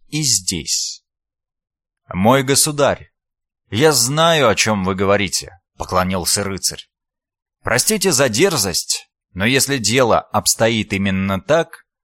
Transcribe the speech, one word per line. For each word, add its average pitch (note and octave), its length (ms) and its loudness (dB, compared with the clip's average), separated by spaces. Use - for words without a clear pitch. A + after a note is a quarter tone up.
и D3+ 140 -6
здесь. - 800 -4
"Мой A#2+ 300 4
государь, C3+ 720 0
я C#3 220 4
знаю, D3 560 2
о G2+ 60 2
чем G#2 300 -2
вы F#2+ 100 -2
говорите", — G2 640 -2
поклонился F#2 680 -2
рыцарь. F#2+ 420 -8
"Простите F#3 500 0
за C3+ 160 2
дерзость, A2+ 800 -2
но F#2 140 -4
если C3 320 0
дело A2 420 2
обстоит A2 720 -2
именно F#2+ 480 -2
так, - 460 -2